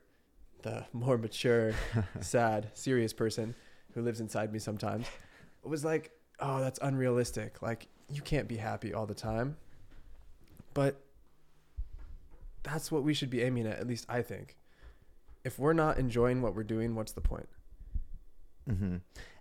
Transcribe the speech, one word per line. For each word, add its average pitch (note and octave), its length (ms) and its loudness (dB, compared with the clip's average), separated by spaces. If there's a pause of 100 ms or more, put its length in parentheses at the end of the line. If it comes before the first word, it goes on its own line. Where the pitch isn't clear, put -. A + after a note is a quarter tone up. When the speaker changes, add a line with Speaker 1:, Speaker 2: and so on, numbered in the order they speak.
(600)
Speaker 1:
the A2 300 -4
more B2 260 4
mature, A2+ 560 4 (240)
Speaker 2:
<laughs> G#2 220 0
Speaker 1:
sad, A2 540 2
serious A#2+ 400 2
person A2+ 420 0 (380)
who A#2+ 80 -4
lives A#2 180 0
inside G#2+ 320 -2
me A2 80 -2
sometimes, G#2+ 480 -2 (560)
was D3 220 -2
like, D#3+ 260 0 (300)
"Oh, C#3 180 0
that's C3 220 -2
unrealistic. B2 800 2
Like, A2+ 260 -4 (220)
you C#3+ 120 -6
can't C#3+ 240 2
be A#2 120 -4
happy G#2+ 360 -4
all G#2+ 120 0
the G2+ 100 -4
time." A#2 400 0 (1200)
But C#3 280 2 (1600)
that's C#3+ 300 -4
what D3+ 120 2
we D3+ 100 4
should C#3 160 0
be A#2+ 120 0
aiming A#2+ 260 2
at, G#2 120 -2
at A2 80 -2
least A#2+ 220 -2
I A#2+ 120 0
think. - 360 -10 (880)
If B2 120 -6
we're C#3+ 140 4
not D#3 260 4
enjoying B2 440 4
what A2+ 140 2
we're A2 80 -2
doing, A2+ 300 0
what's A2 200 -4
the - 80 -6
point? - 260 0 (1200)
Speaker 2:
Mm-hmm. F#2 280 0 (440)